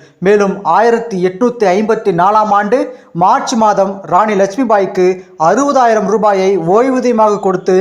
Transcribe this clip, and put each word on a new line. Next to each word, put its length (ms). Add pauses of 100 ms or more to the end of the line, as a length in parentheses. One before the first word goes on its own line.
(180)
மேலும், 340 (120)
ஆயிரத்தி 520 (100)
எட்நூத்தி 400
ஐம்பத்தி 480
நாலாம் 440
ஆண்டு 200 (340)
மார்ச் 420
மாதம் 380 (100)
ராணி 320
லட்சுமிபாய்க்கு 720 (320)
அறுபதாயிரம் 760
ரூபாயை 380 (240)
ஓய்வூதியமாக 640
கொடுத்து, 400